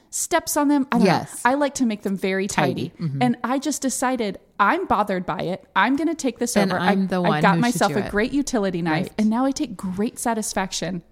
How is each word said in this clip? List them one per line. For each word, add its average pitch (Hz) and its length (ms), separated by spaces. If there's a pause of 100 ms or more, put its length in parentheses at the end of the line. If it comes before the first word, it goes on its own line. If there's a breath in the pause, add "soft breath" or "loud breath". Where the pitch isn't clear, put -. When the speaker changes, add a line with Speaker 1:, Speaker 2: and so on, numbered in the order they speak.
Speaker 1:
steps - 460
on 294 140
them. 285 200
I 226 100
don't 196 60
Speaker 2:
Yes. - 380
Speaker 1:
know. 247 80
I 269 40
like 285 200
to 262 100
make 214 180
them 196 120
very 190 320
tidy. 170 500
Speaker 2:
Tidy. - 120
Mm-hmm. 135 140
Speaker 1:
And 240 200
I 254 160
just 277 220
decided 254 580 (180)
I'm 269 280
bothered 202 400
by 160 160
it. 170 240 (100)
I'm 233 220
gonna 320 180
take 247 240
this 240 140
Speaker 2:
Then 196 180
Speaker 1:
over. 180 80
Speaker 2:
I'm 190 240
Speaker 1:
I, - 40
Speaker 2:
the 185 140
Speaker 1:
I 175 60
Speaker 2:
one 151 140
Speaker 1:
got - 80
Speaker 2:
who 175 80
should - 40
Speaker 1:
myself 247 300
Speaker 2:
do - 60
Speaker 1:
a 196 60
Speaker 2:
it. - 80
Speaker 1:
great 208 200
utility 196 500
knife, 170 260
Speaker 2:
Right. - 100
Speaker 1:
and 214 120
now 233 140
I 269 80
take - 240
great 196 420
satisfaction 190 840 (100)